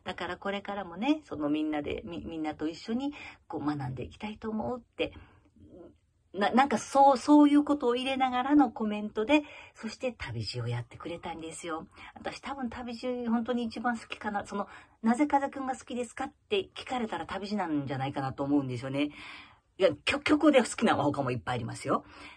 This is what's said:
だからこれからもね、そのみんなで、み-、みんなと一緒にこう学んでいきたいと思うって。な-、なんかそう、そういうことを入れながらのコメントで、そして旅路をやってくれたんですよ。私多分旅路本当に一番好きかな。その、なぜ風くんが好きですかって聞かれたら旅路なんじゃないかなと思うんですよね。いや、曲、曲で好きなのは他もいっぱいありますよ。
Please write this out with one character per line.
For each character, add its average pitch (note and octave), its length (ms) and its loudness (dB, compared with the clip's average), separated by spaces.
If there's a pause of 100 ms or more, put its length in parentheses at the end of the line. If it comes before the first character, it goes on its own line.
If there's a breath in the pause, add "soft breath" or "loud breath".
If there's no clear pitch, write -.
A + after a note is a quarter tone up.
だ F#3 100 -6
か F3 120 -6
ら F3+ 100 -6
こ G3 140 -6
れ G3+ 120 -4
か G3+ 120 -8
ら G3+ 100 -6
も E3+ 120 -12
ね、 C#4+ 280 0
そ - 120 -12
の D3+ 120 -2
み D#3 140 0
ん D#3 80 -2
な D3+ 120 -2
で、 - 220 -6
み-、 - 220 -10
み E3 120 -8
ん D#3 40 -6
な D#3 120 -4
と D#3 140 -6
一 E3+ 100 -8
緒 - 160 -8
に C#4 200 -4 (340 loud breath)
こ D#3+ 100 -8
う C#3+ 60 -6
学 D3 240 -2
ん C3 60 -8
で B2 100 -10
い - 60 -14
き - 80 -20
た G#3+ 100 -8
い G#3+ 100 -10
と A3 120 -8
思 A3+ 260 -4
う - 20 -14
っ A#3 40 -16 (140)
て。 D#3 160 -4 (1200 loud breath)
な-、 G3 180 2
な B3+ 140 6
ん C#4+ 40 4
か A3 100 2
そ C#4 340 8
う、 B3+ 40 6
そ D4 280 8
う D4 40 8
い C#4+ 60 6
う D4 100 6
こ D4 120 2
と A#3+ 120 0
を A#3+ 80 2
入 B3+ 80 -2
れ C4+ 120 0
な B3+ 140 2
が B3 120 0
ら C4+ 120 2
の C4 160 8
コ - 140 -6
メ G#3 160 -2
ン G#3+ 100 -6
ト G#3+ 140 -2
で、 D4 200 6 (300 loud breath)
そ - 140 -10
し - 80 -10
て B3+ 160 -4
旅 A#2 300 -8
路 A#2+ 200 -8
を A#2 60 -6
や A#2+ 120 -2
っ A#2+ 40 -10
て - 120 -18
く - 120 -12
れ E3+ 100 -8
た F3 140 -10
ん D#3 80 -10
で D#3+ 120 -10
す - 140 -12
よ。 E3 200 -6 (280 loud breath)
私 - 260 -10
多 B3+ 140 -8
分 C4 160 -6
旅 A#3+ 260 -10
路 B3 320 -4
本 A3+ 160 2
当 B3 80 -2
に A#3+ 120 0
一 A3+ 160 -6
番 A#3+ 160 0
好 - 100 -14
き - 120 -10
か A3 120 -6
な。 G3+ 140 -4
そ G3 120 -8
の、 G3 120 -4 (340 loud breath)
な A3+ 120 4
ぜ D4 120 2
風 C#4 220 2
く C4+ 120 -8
ん C4 60 -6
が C4 100 -4
好 - 80 -18
き B3+ 100 -10
で A#3+ 100 -4
す A3+ 100 -12
か C4 100 -6
っ C#4+ 80 -8 (160)
て G3 260 -2
聞 - 100 -14
か B3+ 140 -4
れ A3+ 80 -2
た E3+ 120 -6
ら F#3+ 80 -8
旅 F#3+ 220 -6
路 G#3 80 -2
な F#3 100 -2
ん D3 200 -2
じ C#3 80 -4
ゃ B2+ 40 -4
な C3 80 -2
い C#3 60 -4
か C#3+ 80 -4
な C3 120 -4
と C#3+ 100 -6
思 C#3+ 160 4
う C3+ 60 2
ん C3 40 -4
で B2+ 100 -4
す A#2+ 60 -8
よ C3+ 60 -6
ね。 C#3 200 -2 (680 loud breath)
い - 40 4
や、 F3+ 80 8 (140)
曲、 - 200 0
曲 D4+ 280 6
で C4 80 8
好 A3+ 60 2
き - 180 -2
な E3+ 80 4
の - 80 2
は C#3 40 2
他 C#3+ 180 0
も B2+ 80 -2
い B2+ 60 -2
っ - 20 -6
ぱ B2+ 140 -6
い - 40 -2
あ - 20 -4
り A2+ 60 -6
ま A#2 120 -8
す - 120 -8
よ。 G#3 160 0 (320 loud breath)